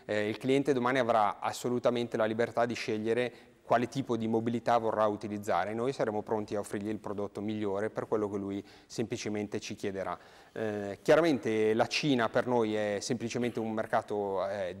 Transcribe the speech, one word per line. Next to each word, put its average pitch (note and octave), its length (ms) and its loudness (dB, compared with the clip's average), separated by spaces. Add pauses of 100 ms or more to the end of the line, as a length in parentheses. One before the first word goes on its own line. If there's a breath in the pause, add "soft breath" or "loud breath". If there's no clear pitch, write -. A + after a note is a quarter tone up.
eh, G#2 240 0
il A2+ 100 -2
cliente C#3 360 2
domani B2+ 260 2
avrà A2 400 4
assolutamente A#2+ 760 -2
la A2+ 80 2
libertà A#2 400 0
di A#2+ 80 -2
scegliere A2+ 580 -2 (320 loud breath)
quale A#2+ 240 2
tipo B2 300 -2
di A2+ 100 -2
mobilità A#2 500 2
vorrà G#2+ 280 2
utilizzare. G#2 680 -2
Noi A#2+ 200 -2
saremo G#2+ 300 -2
pronti G#2+ 320 -2
a G#2 40 -2
offrirgli G2+ 300 -6
il A2 80 -4
prodotto G#2 420 -6
migliore G#2 500 -2
per A#2+ 160 -6
quello G#2+ 240 0
che G2+ 80 -4
lui G2 240 -4 (240 loud breath)
semplicemente G#2+ 760 -4
ci - 140 -10
chiederà. F#2+ 420 -6 (340 loud breath)
Eh, G#2 500 -4
chiaramente B2+ 720 4
la A#2 140 4
Cina B2+ 400 2
per A#2+ 200 0
noi A2+ 280 2
è G#2 240 0
semplicemente A#2+ 600 -2
un A2 100 -2
mercato, G#2 720 -2
eh, G2 360 -4